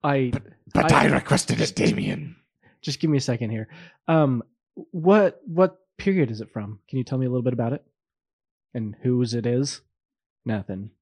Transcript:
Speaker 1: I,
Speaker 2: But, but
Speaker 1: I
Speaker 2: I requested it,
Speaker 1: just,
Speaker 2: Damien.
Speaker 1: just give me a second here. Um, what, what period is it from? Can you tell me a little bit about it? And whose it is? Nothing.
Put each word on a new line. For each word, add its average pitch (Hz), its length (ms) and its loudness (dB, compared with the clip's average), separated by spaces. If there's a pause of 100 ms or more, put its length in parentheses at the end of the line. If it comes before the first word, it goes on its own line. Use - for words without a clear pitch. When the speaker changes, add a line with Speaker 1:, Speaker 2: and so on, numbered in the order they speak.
Speaker 1:
I, 135 300 0
Speaker 2:
But, - 100 -8 (300)
but - 200 4
Speaker 1:
I 139 100 6
Speaker 2:
I 147 80 4
requested - 460 0
it, - 20 -4
Speaker 1:
just, - 160 -2
Speaker 2:
Damien. - 640 -2 (440)
Speaker 1:
just - 180 -8
give 160 100 0
me 147 80 2
a 131 40 2
second 120 300 -4
here. 110 160 -6 (400)
Um, 143 360 2 (480)
what, 190 540 4
what 180 320 2 (200)
period 180 340 0
is 110 100 -8
it 104 100 -14
from? 107 280 -10 (100)
Can 131 80 -6
you 127 60 -2
tell 131 140 -4
me 131 80 0
a 123 40 -2
little 123 140 -2
bit 123 100 0
about 120 200 -2
it? 147 100 -10 (920)
And 110 300 -8
whose 123 300 0
it 120 120 -4
is? 127 360 -2 (640)
Nothing. 104 440 -6 (120)